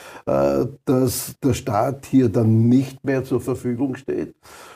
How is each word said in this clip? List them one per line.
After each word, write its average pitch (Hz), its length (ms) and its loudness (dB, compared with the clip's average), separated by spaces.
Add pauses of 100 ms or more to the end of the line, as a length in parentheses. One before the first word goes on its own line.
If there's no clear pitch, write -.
(260)
äh, 139 400 0 (200)
dass 131 540 0
der 131 140 0
Staat 117 520 -4
hier 131 240 4
dann 110 380 4
nicht 135 360 2
mehr 131 180 -2
zur 131 180 -2
Verfügung 127 540 -4
steht. - 400 -8 (420)